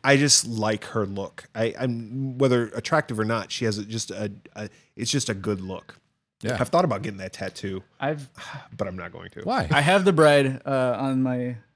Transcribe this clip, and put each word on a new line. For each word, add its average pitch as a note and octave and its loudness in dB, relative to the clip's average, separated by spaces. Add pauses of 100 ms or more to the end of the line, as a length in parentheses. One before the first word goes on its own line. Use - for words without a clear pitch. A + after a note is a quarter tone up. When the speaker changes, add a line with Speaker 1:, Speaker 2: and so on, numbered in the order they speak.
Speaker 1:
I C#3 8
just C#3+ 4
like A2 -2
her G#2+ -2
look. G2 -10
I, A2+ -2
I'm, B2 -6
whether B2 4
attractive A#2 -2
or A2 2
not, A2 -2
she - -4
has G#2 0
a, G#2 -8
just A2 -8
a, G2+ -6 (240)
a, G#2+ -10 (260)
it's A#2 -4
just C#3 0
a A#2 -2
good G2 -4
look. F#2+ -12 (460)
Speaker 2:
Yeah. A#2+ -2
Speaker 1:
I've B2 0
thought F3+ 4
about G#2 -2
getting G2+ -8
that F#2+ -10
tattoo, F#2+ -8 (160)
Speaker 3:
I've C#3+ -6 (240)
Speaker 1:
<sighs> - -18
but G2+ -4
I'm F#2 -10
not F2 -10
going E2+ -16
to. - -16
Speaker 2:
Why? A#3 -2
Speaker 3:
I C#3+ 6
have F3+ 4
the G3 6
bride, C#3+ 6
uh, C3 0
on C3 0
my B2 -2 (180)